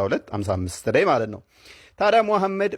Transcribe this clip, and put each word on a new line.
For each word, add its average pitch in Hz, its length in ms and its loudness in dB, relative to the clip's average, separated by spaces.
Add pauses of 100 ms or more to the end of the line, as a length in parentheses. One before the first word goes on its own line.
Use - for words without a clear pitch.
ሁለት 110 260 -2
ሀምሳ 104 240 -6
አምስት 92 360 -6
ላይ 139 160 4
ማለት 120 260 0
ነው። 101 120 -14 (560)
ታዲያ 208 240 4
ሙሐመድ 196 560 0